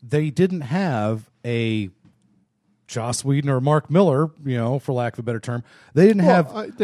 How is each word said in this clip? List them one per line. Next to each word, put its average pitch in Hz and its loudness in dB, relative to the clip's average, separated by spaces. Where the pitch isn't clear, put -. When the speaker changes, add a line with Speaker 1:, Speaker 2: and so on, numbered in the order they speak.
Speaker 1:
they 147 -2
didn't 175 0
have 117 -2
a 113 -2
Joss 117 -6
Whedon 139 0
or 131 2
Mark 147 0
Miller, 156 2
you 131 -4
know, 120 -2
for 135 -6
lack 120 -4
of - -16
a 117 -8
better 113 -4
term. 120 -8
They 160 6
didn't 202 6
Speaker 2:
Well, 175 6
Speaker 1:
have, 175 2
Speaker 2:
uh, 214 -10
they 196 -10
Speaker 1:
they - -20